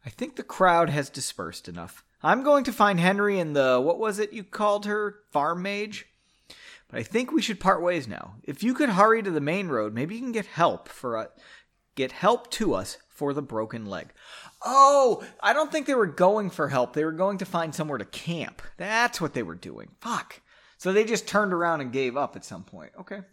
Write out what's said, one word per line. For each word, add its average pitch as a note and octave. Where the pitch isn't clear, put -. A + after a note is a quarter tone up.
I B2+
think -
the -
crowd E3+
has C#3+
dispersed -
enough. F2
I'm G#3
going C#4+
to B3
find G3+
Henry G3
and D#3
the, C3
what D#3
was G#3
it G#3
you A3
called G#3
her? G#3
Farm D#3+
mage? G3+
But -
I A#2
think B3+
we D#4
should -
part F#3
ways E3+
now. -
If C#3+
you B3
could C#4
hurry A3
to G3
the D#3
main F3
road, G#2+
maybe D3+
you A#3
can B3+
get G#3+
help D3+
for A#2+
a, A2
get C3
help -
to F#3+
us F#2+
for C#3+
the C#3+
broken A2
leg. F#2
Oh, C4+
I G#3+
don't D4
think D4+
they C#4
were A3+
going F#3
for D#3+
help. C3
They D3+
were D#3+
going F#3+
to F#3+
find E3
somewhere D3+
to G2+
camp. -
That's A3+
what D#3
they B2
were E2+
doing. A#1
Fuck. -
So F#3
they G#3
just A3
turned G3+
around E3+
and B2
gave B2+
up C#3+
at -
some F#2+
point. E2
Okay. G3